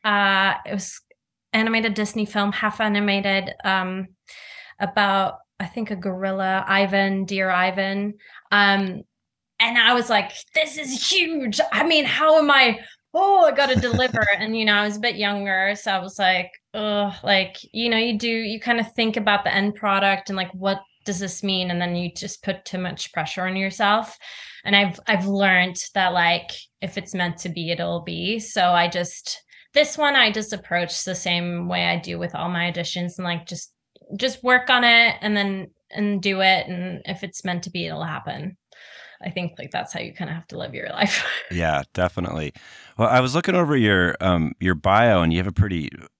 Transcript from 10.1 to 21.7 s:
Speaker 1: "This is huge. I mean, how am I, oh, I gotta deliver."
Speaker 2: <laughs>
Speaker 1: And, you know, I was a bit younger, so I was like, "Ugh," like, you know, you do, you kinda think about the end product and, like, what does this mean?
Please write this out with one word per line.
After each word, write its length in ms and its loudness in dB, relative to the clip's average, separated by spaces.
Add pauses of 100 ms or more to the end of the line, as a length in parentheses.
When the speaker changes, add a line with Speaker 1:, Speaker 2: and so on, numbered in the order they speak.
Speaker 1:
"This 240 -2
is 320 -4
huge. 500 0 (120)
I 100 2
mean, 220 4
how 340 6
am 100 4
I, 300 6 (340)
oh, 320 6
I 80 6
gotta 220 2
deliver." 580 2
Speaker 2:
<laughs> 60 2
Speaker 1:
And, 180 -2
you 80 0
know, 100 4
I 120 2
was 120 -4
a 20 -8
bit 160 -2
younger, 580 0
so 160 -6
I 80 0
was 180 -8
like, 360 2 (220)
"Ugh," 380 -2 (120)
like, 320 2 (160)
you 160 -2
know, 80 2
you 220 0
do, 100 -2
you 320 -4
kinda 240 0
think 320 -2
about 260 2
the 100 -2
end 220 0
product 560 0
and, 60 -4
like, 160 -6
what 280 -4 (280)
does 100 -4
this 240 -6
mean? 280 -2